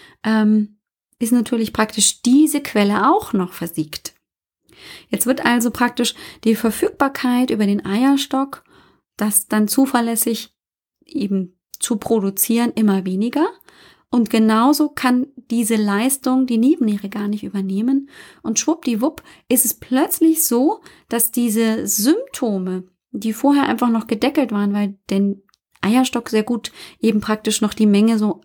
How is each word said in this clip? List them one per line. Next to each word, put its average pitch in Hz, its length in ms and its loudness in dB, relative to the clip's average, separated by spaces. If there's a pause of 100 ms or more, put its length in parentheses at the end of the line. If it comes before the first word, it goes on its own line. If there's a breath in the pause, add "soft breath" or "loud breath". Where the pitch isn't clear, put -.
(240 soft breath)
ähm, 214 540 2 (400)
ist 226 140 -4
natürlich 226 420 0
praktisch - 480 -2
diese 285 400 4
Quelle 208 480 0
auch 415 240 0
noch 180 200 -2
versiegt. - 600 -10 (960 loud breath)
Jetzt - 160 -2
wird 254 180 0
also 240 280 2
praktisch 240 420 -2 (300 loud breath)
die 220 120 4
Verfügbarkeit 254 960 0
über 214 160 0
den 202 180 0
Eierstock, 269 800 0 (540 soft breath)
das 208 300 -2
dann 214 200 0
zuverlässig 233 880 -2 (480)
eben 190 560 -4 (200)
zu - 160 -4
produzieren, 226 800 -2
immer 196 300 0
weniger. 233 420 -2 (640 soft breath)
Und 233 200 2
genauso 233 580 4
kann 254 400 -2 (240)
diese 226 240 0
Leistung 247 720 0
die 233 100 0
Nebenniere 226 520 0
gar 208 180 -6
nicht 208 160 -6
übernehmen. 202 640 -2 (320 loud breath)
Und 220 160 -6
schwuppdiwupp 294 640 -2 (280 soft breath)
ist 254 160 2
es - 80 -4
plötzlich 320 720 0
so, 262 340 2 (300 loud breath)
dass 226 220 -2
diese 226 540 0
Symptome, 202 1000 -2 (260)
die 214 220 -4
vorher 277 340 2
einfach 233 220 0
noch 226 180 -2
gedeckelt 240 460 0
waren, 202 200 0
weil 202 240 -2 (120)
der 196 260 0 (460)
Eierstock 240 480 0
sehr 214 140 0
gut 233 280 -6 (300 loud breath)
eben 214 180 2
praktisch 214 420 -2
noch 214 120 0
die 220 120 2
Menge 214 320 4
so 208 280 -2